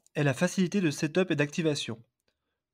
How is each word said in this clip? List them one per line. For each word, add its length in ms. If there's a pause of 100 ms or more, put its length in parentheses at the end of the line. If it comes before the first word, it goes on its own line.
(160)
est 80
la 100
facilité 480
de 80
setup 400
et 60
d'activation. 640 (720)